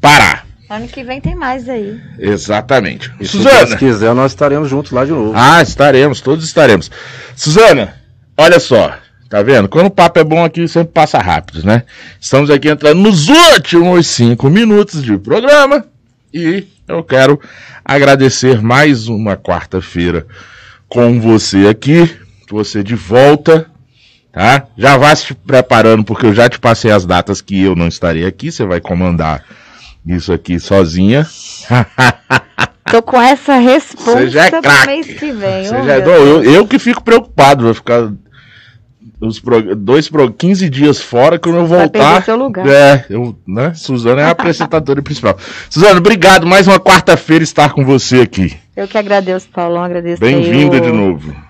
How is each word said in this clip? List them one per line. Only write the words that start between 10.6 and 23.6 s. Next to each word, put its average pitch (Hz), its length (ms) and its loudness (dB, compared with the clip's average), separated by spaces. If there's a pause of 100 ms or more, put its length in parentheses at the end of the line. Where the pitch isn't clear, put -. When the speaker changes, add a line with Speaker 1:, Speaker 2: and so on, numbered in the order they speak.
Speaker 1:
sempre 165 260 -2
passa 156 260 0
rápido, 82 460 -4
né? 113 200 0 (360)
Estamos 143 300 -2
aqui 143 180 2
entrando 151 320 2
nos 190 280 2
últimos 180 800 2
cinco 120 420 0
minutos 208 540 0
de 107 120 -2
programa 269 720 0 (480)
e 175 320 -6 (220)
eu 165 160 -6
quero 135 360 2 (440)
agradecer 135 760 2
mais 123 460 0
uma 107 300 -4
quarta-feira 87 920 -6 (640)
com 120 320 0
você 104 480 2
aqui, 160 420 2 (400)
você 104 320 -6
de 110 140 -6
volta. 147 680 2 (680)